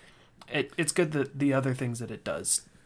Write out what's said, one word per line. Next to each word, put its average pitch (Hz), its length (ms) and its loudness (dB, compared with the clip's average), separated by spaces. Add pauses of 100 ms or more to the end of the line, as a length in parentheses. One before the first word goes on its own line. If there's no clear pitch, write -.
(520)
it, - 260 -2
it's 165 140 0
good 160 200 2
that 143 260 -2
the 143 160 4
other 131 200 2
things 120 260 -4
that 113 100 -8
it 107 140 -10
does - 400 0 (220)